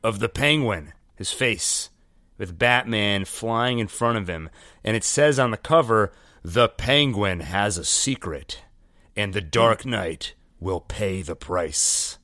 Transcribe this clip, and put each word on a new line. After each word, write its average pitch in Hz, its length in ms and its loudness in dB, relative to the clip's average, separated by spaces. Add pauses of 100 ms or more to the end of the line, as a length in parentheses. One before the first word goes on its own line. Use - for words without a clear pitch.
of 110 160 0
the 113 100 0
Penguin, 123 640 0 (220)
his - 160 -8
face, - 580 -2 (480)
with 87 220 -8
Batman 110 640 2
flying 117 540 -2
in 104 80 -2
front 117 320 0
of 92 100 -6
him. 80 200 -8 (340)
And 110 120 0
it 107 80 -2
says 143 360 4
on 123 100 2
the 110 80 -4
cover, 113 540 4 (320)
"The 110 260 4
Penguin 110 720 2
has 92 400 0
a - 60 -8
secret, - 760 -4 (540)
and 104 180 -4
the 101 80 -2
Dark 113 420 2
Knight 92 520 -6 (240)
will 90 220 -4
pay 95 420 -4
the 82 120 -8
price." - 880 -2